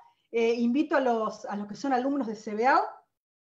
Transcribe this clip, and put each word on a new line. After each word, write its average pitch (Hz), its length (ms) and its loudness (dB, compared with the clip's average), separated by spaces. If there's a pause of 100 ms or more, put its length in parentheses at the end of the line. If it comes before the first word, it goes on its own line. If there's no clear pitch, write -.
(320)
eh, 233 220 2
invito 247 420 2
a 277 40 4
los, 226 460 0
a 202 120 -8
los 202 100 -8
que 202 80 -12
son 277 180 -4
alumnos 262 320 0
de 220 100 -6
C 208 200 -10
B 226 100 0
A 302 140 6
U 440 40 2 (760)